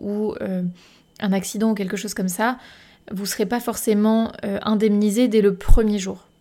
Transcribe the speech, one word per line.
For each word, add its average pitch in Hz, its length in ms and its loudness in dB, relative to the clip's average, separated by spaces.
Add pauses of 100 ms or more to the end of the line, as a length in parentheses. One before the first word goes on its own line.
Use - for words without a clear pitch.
ou, 208 400 -6
euh, 185 220 -4 (580)
un 202 120 -2
accident 196 380 -2
ou 220 40 0
quelque 196 220 -6
chose 196 180 -10
comme 185 140 -4
ça, 233 300 -4 (540)
vous 196 140 -8
serez 196 200 -4
pas 240 140 -4
forcément, 220 720 0 (120)
euh, 202 180 -4
indemnisé 214 640 2
dès 220 120 4
le 202 140 4
premier 208 460 6
jour. 190 260 -10 (140)